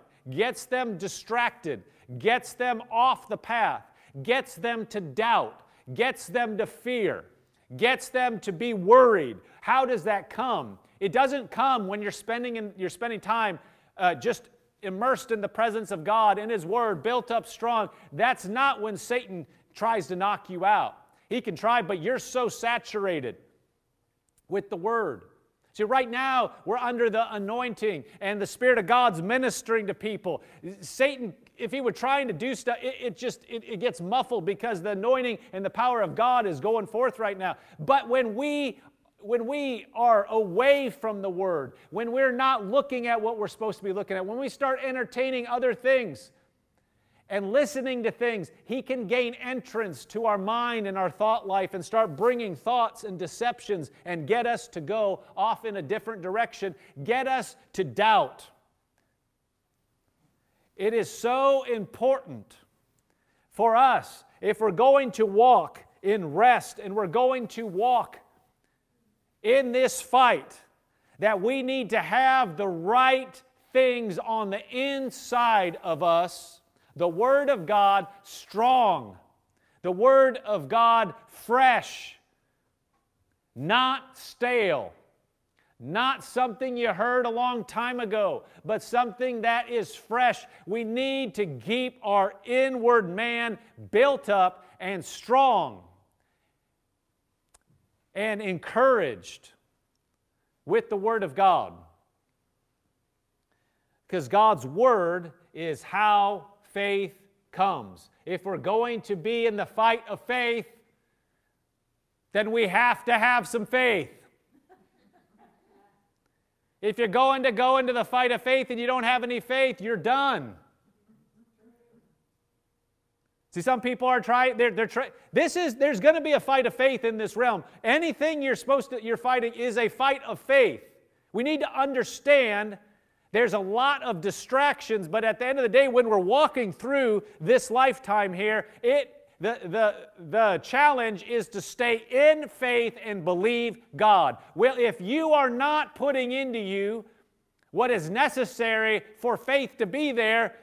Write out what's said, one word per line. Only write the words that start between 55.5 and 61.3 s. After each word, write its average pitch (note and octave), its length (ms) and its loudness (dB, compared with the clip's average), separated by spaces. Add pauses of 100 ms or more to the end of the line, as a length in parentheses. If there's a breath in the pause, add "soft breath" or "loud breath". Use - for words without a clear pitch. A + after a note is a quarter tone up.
in G#3 140 -6
a F3+ 40 -6
different G#3 380 -6
direction, G3 540 -4 (300 loud breath)
get B3 220 -2
us C4 300 -4 (160 soft breath)
to F#3+ 120 -4
doubt. F3+ 600 2 (2250)
It G#3+ 160 0
is A3 180 0
so C4+ 520 2